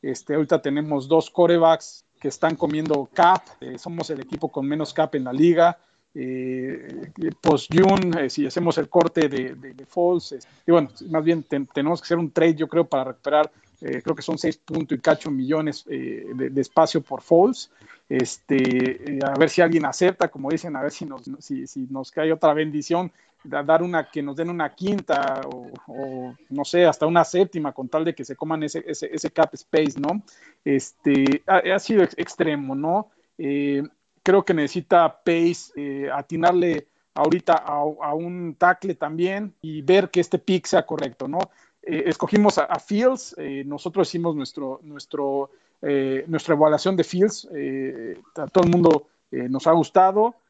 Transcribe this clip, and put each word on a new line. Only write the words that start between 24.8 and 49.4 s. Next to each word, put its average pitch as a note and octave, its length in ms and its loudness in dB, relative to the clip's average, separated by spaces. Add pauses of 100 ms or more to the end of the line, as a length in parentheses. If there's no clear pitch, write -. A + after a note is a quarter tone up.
o, B2+ 220 -14 (160)
o, B2+ 480 -10 (140)
no C#3 160 -4
sé, F3 200 4
hasta D#3 220 2
una E3+ 160 4
séptima, E3+ 480 -2
con C3 160 -10
tal D#3 160 -2
de E3 100 -2
que C3 120 -12
se C3+ 100 -14
coman D#3 280 -6
ese, D#3 220 -6
ese, D3+ 280 -8
ese D#3 180 -6
cap - 220 2
space, D3+ 440 -2
¿no? G3 240 -4 (440)
Este, C3+ 840 0
ha, E3+ 140 4 (120)
ha G3 60 0
sido G#3 240 4
ex-, - 140 -2
extremo, C#3+ 580 -4
¿no? E3 360 -2 (260)
Eh, C#3+ 440 -2 (420)
creo F#3 220 4
que F#3 80 2
necesita D#3+ 580 2 (120)
Pace, E3+ 520 0
eh, C#3 380 -6
atinarle E3 720 0 (300)
ahorita D#3+ 400 2
a, - 240 -2
a D3+ 340 -4
un E3+ 420 -6
tackle F3+ 380 0
también F3+ 720 -4
y D#3 180 -10
ver F#3 300 2
que F3+ 80 0
este F3 180 -2
pick - 300 -2
sea - 180 2
correcto, C3+ 420 -8
¿no? D#3 120 -4 (420)
Eh, E3 240 -4
escogimos G3+ 540 2
a, D3 60 2
a E3+ 120 -4
Fields, B3 600 -2
eh, C#3 260 -8
nosotros D#3+ 420 -4
hicimos E3+ 280 -4
nuestro, C3+ 480 -8
nuestro, C#3 640 -6 (320)
eh, C3+ 460 -2
nuestra E3 260 -2
evaluación D3+ 420 4
de E3 80 0
Fields, G3+ 520 0
eh, C3+ 600 -8 (200)
a D3+ 100 -8
todo F#3 180 2
el E3+ 60 4
mundo, E3 380 4 (240)
eh, B2+ 180 -6